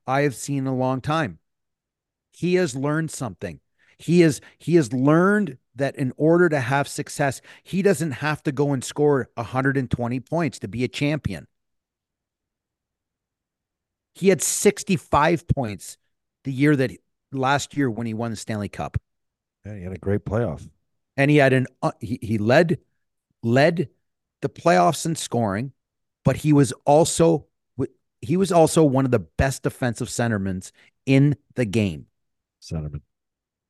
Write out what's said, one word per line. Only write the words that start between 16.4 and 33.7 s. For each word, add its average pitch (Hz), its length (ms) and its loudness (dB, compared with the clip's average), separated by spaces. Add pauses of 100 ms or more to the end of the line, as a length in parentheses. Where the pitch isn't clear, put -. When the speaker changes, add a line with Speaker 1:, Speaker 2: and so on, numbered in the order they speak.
Speaker 1:
the 139 80 -6
year 143 240 2
that, 131 140 0 (420)
last 135 420 -2
year 139 160 0
when 113 160 -6
he 113 60 -6
won 117 200 -6
the 107 40 -8
Stanley 104 320 -6
Cup. - 300 -8 (680)
Speaker 2:
Yeah, 104 120 -14
he 95 60 -14
had 92 100 -10
a 95 60 -10
great 101 280 -4
playoff. 101 420 -4 (480)
Speaker 1:
And 139 140 2
he 147 60 4
had 135 160 6
an, 131 140 2 (160)
uh, 156 180 -2
he, 117 220 -8
he 107 160 -4
led, 143 400 2 (640)
led 143 480 2 (500)
the 143 80 -4
playoffs 175 560 2
in 165 120 -4
scoring, 117 560 -4 (520)
but 131 120 2
he 151 180 2
was 135 180 4 (140)
also 156 600 4 (300)
w-, 107 160 -6 (300)
he 151 160 -2
was 190 120 0
also 165 340 6
one 135 200 2
of 131 60 -2
the 120 80 2
best 135 440 -4
defensive 123 460 -6
centermen 98 600 -4 (340)
in 139 320 4 (200)
the 123 100 0
game. 95 400 -2 (560)
Speaker 2:
Centerman. 76 400 -8 (680)